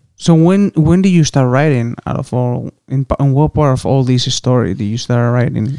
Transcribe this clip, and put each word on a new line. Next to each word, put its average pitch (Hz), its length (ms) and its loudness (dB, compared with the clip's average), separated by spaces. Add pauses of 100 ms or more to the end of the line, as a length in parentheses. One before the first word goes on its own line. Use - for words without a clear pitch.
(160)
So - 180 2
when, 185 360 2
when 165 320 2
did 190 80 2
you 175 140 4
start 131 260 0
writing 127 440 0 (120)
out - 100 -4
of - 160 -6
all, 123 380 -4 (180)
in, 135 160 -2
pa-, - 160 -2
in 139 120 2
what 147 220 0
part 143 240 2
of - 60 -8
all 135 180 2
this 127 320 0
story 120 400 0
did 101 100 -6
you 107 140 -4
start 120 340 -2
writing 120 460 -2